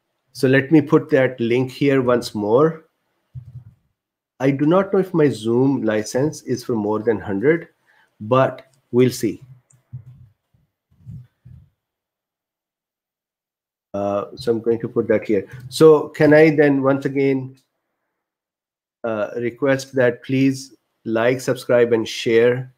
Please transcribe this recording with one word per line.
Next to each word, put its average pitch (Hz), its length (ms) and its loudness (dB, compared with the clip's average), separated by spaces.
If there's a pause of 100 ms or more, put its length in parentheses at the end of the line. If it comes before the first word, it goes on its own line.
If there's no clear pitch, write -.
(340)
So - 140 -2
let 135 240 2
me 156 100 6
put 143 300 0
that 131 280 0
link 123 320 -2
here 135 300 0
once 120 320 -2
more. 120 520 0 (1500)
I 139 120 0
do 143 140 -2
not 190 260 2
know 196 80 0
if 185 140 -4
my 156 160 4
Zoom 117 540 0
license 107 600 -2
is 127 200 -6
for 123 120 -4
more 107 240 -2
than 107 200 -2
hundred, 107 500 -2 (500)
but 127 460 -2 (260)
we'll 123 200 2
see. 107 300 -6 (4000)
Uh, 101 320 -4 (100)
so - 160 -6
I'm 113 80 -2
going 113 200 -2
to 113 100 -8
put 113 180 -4
that 107 160 0
here. 98 240 -2 (220)
So 156 400 4
can 151 240 2
I 156 160 6
then 143 340 2
once 135 220 -2
again, 135 500 -2 (1500)
uh, 107 320 -4
request 131 580 -4
that 123 260 0
please 135 540 -2 (300)
like, 113 340 0
subscribe, 120 540 0
and 110 140 -2
share. 123 720 0